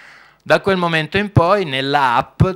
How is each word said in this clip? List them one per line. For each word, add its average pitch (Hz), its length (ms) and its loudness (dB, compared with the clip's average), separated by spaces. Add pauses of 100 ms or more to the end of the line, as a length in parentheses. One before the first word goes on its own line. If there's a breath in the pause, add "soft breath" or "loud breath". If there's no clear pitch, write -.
(460 loud breath)
Da 156 140 2
quel 196 160 0
momento 165 420 -2
in 202 140 -4
poi 185 320 2
nella 135 500 0
app - 260 -2 (160)